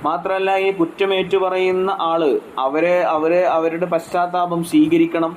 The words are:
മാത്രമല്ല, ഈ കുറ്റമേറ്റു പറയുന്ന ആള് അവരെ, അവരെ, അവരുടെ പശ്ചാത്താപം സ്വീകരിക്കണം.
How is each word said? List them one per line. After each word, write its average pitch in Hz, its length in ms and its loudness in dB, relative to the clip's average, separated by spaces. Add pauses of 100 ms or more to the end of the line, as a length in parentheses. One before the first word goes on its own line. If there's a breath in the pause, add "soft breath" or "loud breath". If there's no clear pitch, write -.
മാത്രമല്ല, 190 520 -2
ഈ 190 140 2
കുറ്റമേറ്റു 185 640 0
പറയുന്ന 185 640 0
ആള് 165 300 0 (280)
അവരെ, 160 380 0 (180)
അവരെ, 165 260 2 (160)
അവരുടെ 165 280 -2
പശ്ചാത്താപം 175 800 -2
സ്വീകരിക്കണം. 165 720 2